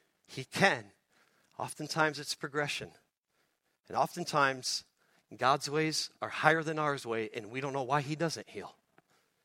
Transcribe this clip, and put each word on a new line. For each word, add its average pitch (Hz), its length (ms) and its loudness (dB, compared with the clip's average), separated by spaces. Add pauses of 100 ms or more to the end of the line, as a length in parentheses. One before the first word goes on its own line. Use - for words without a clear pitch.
(260)
He - 180 -10
can. 135 480 2 (680)
Oftentimes 151 580 0
it's 147 160 -6
progression. 139 580 -4 (960)
And 90 80 -4
oftentimes 139 880 0 (520)
God's 139 320 2
ways 156 400 0 (100)
are 110 100 -4
higher 156 340 4
than 156 160 -4
ours 143 260 0
way, 113 300 -2
and 107 160 -8
we 127 100 -6
don't 139 120 -4
know 135 100 -2
why 139 180 2
he 143 140 -4
doesn't 151 340 -4
heal. 90 260 -12 (680)